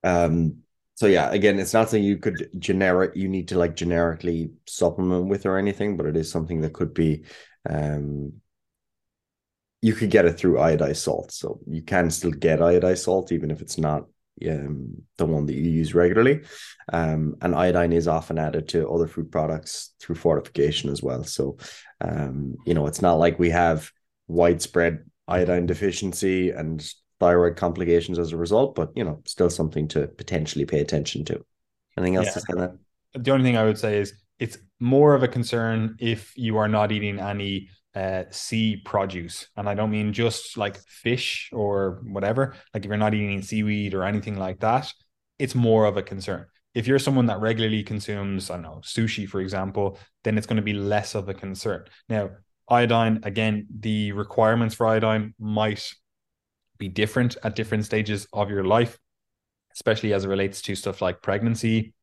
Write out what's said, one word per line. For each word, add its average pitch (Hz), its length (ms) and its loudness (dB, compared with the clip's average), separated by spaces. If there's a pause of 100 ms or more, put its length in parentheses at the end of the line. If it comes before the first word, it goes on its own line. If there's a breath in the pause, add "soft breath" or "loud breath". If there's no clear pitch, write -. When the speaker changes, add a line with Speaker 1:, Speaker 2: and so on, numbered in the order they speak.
Speaker 1:
Um, 85 540 2 (360)
so 110 120 2
yeah, 92 240 6
again, 101 280 4
it's 92 140 -4
not 113 160 4
something 107 160 2
you 101 140 2
could 90 400 -4
generic-, 92 580 2
you 95 120 -2
need 92 200 -4
to, 92 100 0
like, 85 160 2
generically 85 760 0 (160)
supplement 92 640 0
with 98 180 -2
or 95 100 2
anything, 101 400 -2
but 78 100 -4
it 76 100 -2
is 80 140 -2
something 80 300 -4
that 78 140 -4
could 82 180 -4
be, 78 320 0 (440 loud breath)
um, 73 680 -4 (1500)
you 113 140 4
could 104 160 0
get 92 160 8
it 82 80 6
through 85 220 4
iodized 76 400 4
salt. - 360 -4
So - 340 -10
you 80 160 -8
can 87 280 2
still 82 220 -2
get 78 260 2
iodized 87 460 4
salt, 92 280 0
even 80 180 -2
if 76 120 -6
it's - 160 -8
not, 76 260 0 (420)
um, 71 560 -6 (140)
the 87 80 0
one 78 220 0
that 69 80 -4
you 80 160 0
use 80 240 0
regularly. 110 480 6 (500 loud breath)
Um, 80 480 0
and 90 140 0
iodine 87 400 4
is 82 140 2
often 80 300 0
added 78 300 -2
to 82 220 0
other 82 160 0
food 80 260 -10
products 80 680 -6
through 82 160 -6
fortification 73 760 0
as 69 120 -6
well. 64 220 -4
So, - 320 -6 (460 loud breath)
um, 71 540 -6 (100)
you 85 80 2
know, 73 120 2
it's 73 140 -4
not 87 140 6
like 82 240 4
we 87 120 4
have 82 400 2 (380)
widespread 85 760 2 (260)
iodine 90 360 2
deficiency 92 840 -2
and 78 420 -8 (280)
thyroid 87 360 6
complications 85 600 0
as 82 140 -2
a 82 40 -6
result, 104 380 2
but, 123 220 -2
you 120 80 -4
know, 78 200 -6
still - 240 0
something 78 400 -2
to 73 200 -2
potentially 76 580 -4
pay 76 140 0
attention 73 440 -4
to. - 200 -6 (520)
Anything 92 200 2
else 92 100 2
Speaker 2:
Yeah. 98 60 -4
Speaker 1:
to 90 80 -6
say - 120 -8
on 87 60 -2
that? - 640 -10
Speaker 2:
The 127 80 0
only 135 140 4
thing 123 120 4
I 110 80 4
would 110 140 2
say 104 200 0
is 101 140 -4 (260)
it's 113 200 -8 (220)
more 139 340 6
of 131 80 4
a 123 60 2
concern 113 720 -2
if 113 360 -4
you 110 200 -2
are 107 120 2
not 107 240 2
eating 104 280 -4
any, 98 480 -6 (260 soft breath)
uh, 95 360 -4
sea 110 540 -2
produce. 90 640 -4 (100)
And 104 120 -6
I 101 60 -2
don't 107 160 -2
mean 107 220 -2
just, 113 440 -4
like, 101 220 -6
fish - 760 -6
or 101 520 -2
whatever. 113 500 -2 (180 loud breath)
Like, 101 120 -6
if 101 40 -8
you're 104 80 -2
not 107 180 2
eating 101 280 -2
seaweed 104 520 -2
or 92 100 -2
anything 104 320 -2
like 95 240 -6
that, 120 320 0 (460)
it's 135 160 -4
more 113 300 6
of 104 120 2
a 98 60 -2
concern. 95 440 -8 (260)
If 113 140 -2
you're 135 140 4
someone 135 260 2
that 101 140 0
regularly 110 420 0
consumes, 101 640 -6
I 85 60 -8
don't 87 80 -10
know, 78 220 -16
sushi, 107 440 -2
for 98 120 -4
example, 95 580 -4 (240 loud breath)
then 107 160 0
it's 104 80 -4
gonna 110 160 0
be 104 100 -4
less 101 420 -2
of 98 140 -4
a 98 60 -8
concern. 95 500 -8 (240 soft breath)
Now, 104 220 -2 (400)
iodine, 117 540 4
again, 107 420 -2 (140)
the 107 320 -2
requirements 110 600 2
for 117 120 0
iodine 110 520 2
might 107 540 -2 (840)
be 98 100 -8
different 107 540 0
at 110 120 -4
different 110 300 -2
stages 107 480 -4
of 104 160 -2
your 98 160 -2
life, 117 340 2 (760)
especially 107 400 0
as 98 100 0
it 98 40 -4
relates 98 340 -2
to 101 120 -6
stuff - 280 -6
like 90 180 -2
pregnancy 110 720 -2 (100)